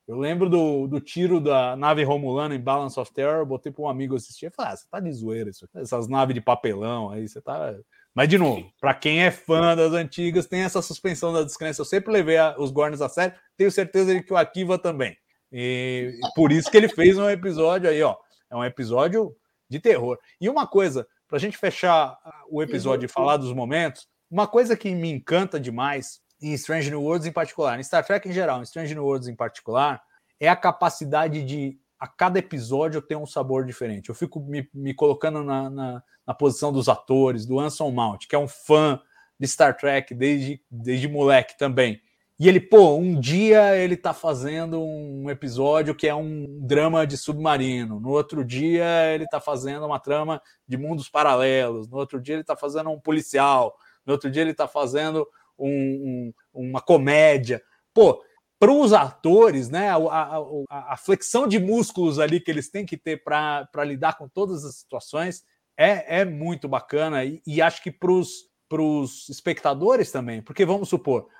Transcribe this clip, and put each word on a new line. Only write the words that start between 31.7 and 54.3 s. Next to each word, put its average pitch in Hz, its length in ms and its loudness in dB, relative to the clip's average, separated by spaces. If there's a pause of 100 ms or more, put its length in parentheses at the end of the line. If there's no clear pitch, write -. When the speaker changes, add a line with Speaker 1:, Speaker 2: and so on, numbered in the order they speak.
Speaker 1:
a 131 80 -12
cada 185 320 0
episódio, 151 640 -4
ter 151 140 -6
um 151 100 -10
sabor 131 380 -2
diferente. 117 440 -8
Eu 117 60 -10
fico - 240 -8
me, 143 340 -10
me 135 220 -8
colocando 151 480 0
na, 135 280 -4
na, 131 320 -10 (240)
na 127 80 -8
posição 143 380 0
dos 131 160 0
atores, 127 580 0
do 131 140 -2
Anson 147 300 -4
Mount, 113 380 -4
que - 60 -2
é 147 40 2
um 143 100 -2
fã 151 520 2 (380)
de 135 80 -4
Star 143 300 4
Trek 139 380 -2
desde, 139 460 -2 (100)
desde 123 360 -4
moleque 139 500 4
também. 123 440 0 (380)
E 165 100 6
ele, 190 120 8
pô, 180 360 10
um 175 220 0
dia 196 580 6
ele 180 200 0
tá 170 160 -4
fazendo 160 720 -4
um 147 480 -10
episódio 143 640 0
que 156 140 -2
é 147 60 0
um 151 520 -8
drama 156 400 2
de 139 100 -6
submarino, 131 840 -2
no 123 100 -8
outro 147 340 0
dia 160 720 0
ele 156 140 -6
tá 147 120 -6
fazendo 139 460 -6
uma 143 140 -4
trama 151 420 -4 (240)
de 127 100 -6
mundos 147 320 -8
paralelos, 131 800 2
no 123 80 -14
outro 139 240 -6
dia 143 140 -8
ele 156 100 -6
tá 147 120 -4
fazendo 156 340 -6
um 151 80 -8
policial, 139 800 2 (280)
no 139 80 -2
outro 143 180 -4